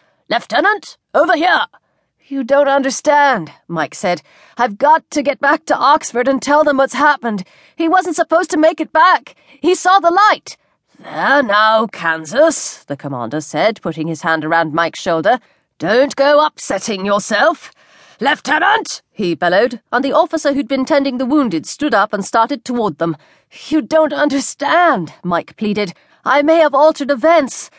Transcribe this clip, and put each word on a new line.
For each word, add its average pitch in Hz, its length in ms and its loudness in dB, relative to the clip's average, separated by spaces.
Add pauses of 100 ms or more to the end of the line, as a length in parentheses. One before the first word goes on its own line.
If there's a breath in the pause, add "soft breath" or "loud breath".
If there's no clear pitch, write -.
(280)
"Lieutenant, 240 680 -2 (180)
over 320 220 2
here." 311 300 0 (640)
"You 269 160 -6
don't 277 340 2
understand," 269 720 0 (140)
Mike 165 280 -6
said. 180 280 -4 (360 soft breath)
"I've 233 200 -2
got 311 320 2
to 294 120 -2
get 262 180 -4
back 294 260 0
to - 160 -2 (100)
Oxford 247 360 -2
and 269 140 0
tell 294 220 2
them 285 120 0
what's 269 320 0
happened. 240 360 -2 (300 soft breath)
He 330 140 -2
wasn't 359 280 0
supposed 330 340 0
to 311 160 2
make 320 140 0
it - 120 -8
back. 320 420 2 (260 soft breath)
He 349 140 2
saw 370 240 2
the 339 260 2
light." - 320 0 (440)
"There 240 420 0
now, 220 440 2
Kansas," 165 1000 -2
the 143 120 -8
commander 135 440 -8
said, 185 420 -2
putting 156 260 -6
his 160 140 -8
hand 160 220 -2
around 160 280 0
Mike's 165 280 -4
shoulder. 185 400 0 (380)
"Don't 233 380 0
go 294 280 4
upsetting 202 600 -6
yourself." 208 680 0 (480 soft breath)
"Lieutenant!" 320 840 -2 (100)
he 170 220 -4
bellowed, 202 480 0 (100)
and 233 100 0
the 277 200 0
officer 311 320 -2
who'd 277 200 -2
been 262 120 -2
tending 277 320 0
the 254 160 -4
wounded 214 320 0
stood - 280 -4
up 208 200 0
and 196 100 -4
started 233 400 -2
toward 226 320 -4
them. 165 180 -4 (540 soft breath)
"You 302 140 0
don't 311 320 0 (100)
understand," 277 880 0 (100)
Mike 170 340 -4
pleaded. 208 360 -4 (320 soft breath)
"I 277 160 2
may 311 240 2
have 285 100 2
altered 285 360 2
events. 285 680 0